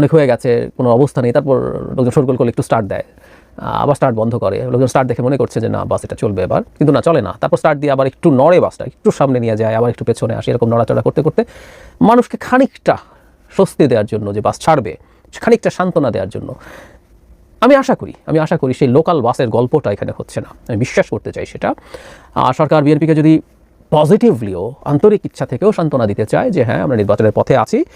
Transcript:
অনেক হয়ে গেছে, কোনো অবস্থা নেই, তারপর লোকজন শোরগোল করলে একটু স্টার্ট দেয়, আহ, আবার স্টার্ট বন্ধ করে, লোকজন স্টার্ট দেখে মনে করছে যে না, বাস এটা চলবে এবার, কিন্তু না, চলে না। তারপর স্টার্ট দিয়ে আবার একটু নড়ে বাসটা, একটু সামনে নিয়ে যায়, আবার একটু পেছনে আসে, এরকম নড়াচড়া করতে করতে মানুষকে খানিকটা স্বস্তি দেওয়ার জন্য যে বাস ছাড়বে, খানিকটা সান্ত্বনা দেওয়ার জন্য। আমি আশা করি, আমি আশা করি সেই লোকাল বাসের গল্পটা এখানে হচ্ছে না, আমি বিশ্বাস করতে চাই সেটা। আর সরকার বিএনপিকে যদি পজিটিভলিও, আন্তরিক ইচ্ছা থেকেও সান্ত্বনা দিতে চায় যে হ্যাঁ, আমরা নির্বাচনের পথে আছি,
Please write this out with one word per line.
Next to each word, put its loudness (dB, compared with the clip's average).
অনেক 2
হয়ে 4
গেছে, 0
কোনো 0
অবস্থা 0
নেই, 0
তারপর 0
লোকজন 0
শোরগোল 0
করলে 0
একটু -4
স্টার্ট 0
দেয়, -6
আহ, -8
আবার 2
স্টার্ট 0
বন্ধ -2
করে, -2
লোকজন 2
স্টার্ট 0
দেখে -4
মনে 0
করছে -2
যে -4
না, -4
বাস -4
এটা -10
চলবে -2
এবার, -2
কিন্তু 2
না, 0
চলে 2
না। -8
তারপর -2
স্টার্ট 0
দিয়ে 0
আবার 0
একটু 0
নড়ে 6
বাসটা, -6
একটু -2
সামনে 0
নিয়ে 0
যায়, 0
আবার 2
একটু -6
পেছনে -2
আসে, -6
এরকম 0
নড়াচড়া 0
করতে -2
করতে 0
মানুষকে 2
খানিকটা 0
স্বস্তি 2
দেওয়ার 2
জন্য -6
যে -4
বাস -2
ছাড়বে, 0
খানিকটা 2
সান্ত্বনা -2
দেওয়ার -4
জন্য। -12
আমি 6
আশা 0
করি, -12
আমি 0
আশা 0
করি -2
সেই 0
লোকাল 2
বাসের 0
গল্পটা 0
এখানে -6
হচ্ছে -10
না, -20
আমি -4
বিশ্বাস -2
করতে -8
চাই -10
সেটা। -4
আর 2
সরকার 2
বিএনপিকে 2
যদি 4
পজিটিভলিও, 0
আন্তরিক 2
ইচ্ছা -8
থেকেও -2
সান্ত্বনা 0
দিতে -2
চায় 0
যে 0
হ্যাঁ, -2
আমরা -2
নির্বাচনের 2
পথে 2
আছি, 0